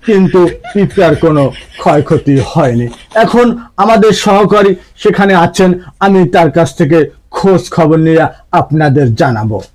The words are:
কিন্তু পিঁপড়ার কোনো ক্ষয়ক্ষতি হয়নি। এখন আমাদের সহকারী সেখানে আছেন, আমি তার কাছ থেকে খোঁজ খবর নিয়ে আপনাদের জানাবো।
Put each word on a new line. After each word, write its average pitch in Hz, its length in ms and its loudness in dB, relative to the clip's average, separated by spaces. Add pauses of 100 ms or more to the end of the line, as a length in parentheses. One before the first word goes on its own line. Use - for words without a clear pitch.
কিন্তু 185 440 2 (240)
পিঁপড়ার 175 420 0
কোনো 151 360 0 (260)
ক্ষয়ক্ষতি 147 680 0
হয়নি। 120 420 -2 (260)
এখন 233 460 0 (180)
আমাদের 214 340 2
সহকারী 202 640 0 (200)
সেখানে 196 400 0
আছেন, 180 380 0 (260)
আমি 190 300 2
তার 170 220 2
কাছ 165 240 -2
থেকে 156 360 0 (200)
খোঁজ 180 380 0
খবর 160 280 0
নিয়ে 160 300 2 (240)
আপনাদের 143 640 0
জানাবো। 110 460 -4 (140)